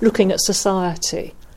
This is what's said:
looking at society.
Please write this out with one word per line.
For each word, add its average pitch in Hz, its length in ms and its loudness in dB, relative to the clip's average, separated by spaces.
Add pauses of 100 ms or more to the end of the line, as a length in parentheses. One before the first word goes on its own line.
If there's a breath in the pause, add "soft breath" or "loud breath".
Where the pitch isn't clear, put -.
looking 214 280 4
at - 100 0
society. 180 920 -2 (240 soft breath)